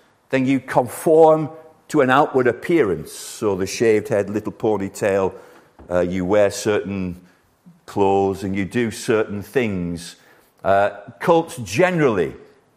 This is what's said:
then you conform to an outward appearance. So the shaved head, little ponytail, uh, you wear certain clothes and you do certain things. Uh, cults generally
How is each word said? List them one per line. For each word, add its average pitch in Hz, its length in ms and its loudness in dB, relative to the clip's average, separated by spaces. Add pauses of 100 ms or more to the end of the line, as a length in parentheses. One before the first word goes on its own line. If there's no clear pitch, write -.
(320)
then 131 160 0
you 135 120 2
conform 156 920 4 (380)
to 151 120 2
an 127 80 4
outward 131 380 4
appearance. 113 680 0
So - 420 -4
the 95 120 -4
shaved 107 420 0
head, 101 220 -2
little 104 220 -4
ponytail, 98 800 -2 (560)
uh, 90 100 0
you 90 240 -2
wear 101 260 2
certain 95 680 -4 (640)
clothes 98 580 0
and 98 140 -6
you 98 80 -4
do 117 260 -4
certain 107 520 -4
things. 90 720 -6 (480)
Uh, 98 260 2 (300)
cults 165 380 2
generally 120 760 0 (420)